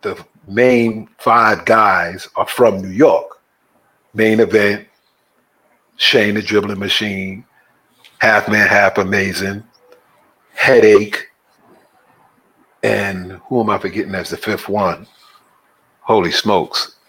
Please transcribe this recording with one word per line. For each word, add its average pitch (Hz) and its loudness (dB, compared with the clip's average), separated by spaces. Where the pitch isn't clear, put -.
the 98 -10
main 113 0
five 110 2
guys 92 0
are - -4
from 107 2
New 95 -10
York. 101 2
Main 110 2
Event, 104 0
Shane 104 2
the 104 -4
Dribbling 101 -2
Machine, 98 -6
Half 107 2
Man, 104 2
Half 101 2
Amazing, 98 -4
Headache, 107 2
and 95 -4
who 123 0
am 107 -2
I 101 -2
forgetting 98 -6
as 90 -8
the 82 -10
fifth - -8
one? 95 -4
Holy 98 0
smokes. - -2